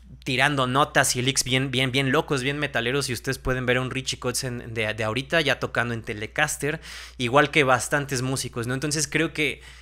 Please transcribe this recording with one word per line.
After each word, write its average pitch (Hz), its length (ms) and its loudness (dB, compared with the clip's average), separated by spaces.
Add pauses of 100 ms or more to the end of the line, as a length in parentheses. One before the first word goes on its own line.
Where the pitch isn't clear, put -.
(240)
tirando 131 420 2
notas 139 480 4
y 127 80 -2
licks 135 220 0
bien, 131 260 2
bien, 127 220 0
bien 135 180 2
locos, 143 320 2
bien 139 160 -2
metaleros, 135 500 -2
y 127 40 -2
ustedes 127 260 -4
pueden 127 260 0
ver 123 120 2
a 127 60 0
un 127 100 -4
Richie 127 260 -4
Kotzen 120 560 -4
de, 107 180 0
de 107 120 -4
ahorita 135 360 0
ya 131 200 2
tocando 120 340 -2
en 113 80 -6
Telecaster, 143 800 -4 (360)
igual 135 360 2
que 156 100 4
bastantes 131 600 2
músicos, 127 440 -4
¿no? 127 80 -2
Entonces 147 320 -2
creo 160 260 0
que 143 300 -2 (200)